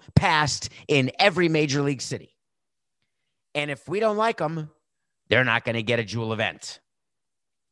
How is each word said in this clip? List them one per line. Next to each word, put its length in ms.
passed 540
in 300
every 320
major 320
league 200
city. 340
And 160
if 160
we 120
don't 180
like 220
'em, 300
they're 140
not 220
gonna 160
get 180
a 40
Jewel 300
event. 460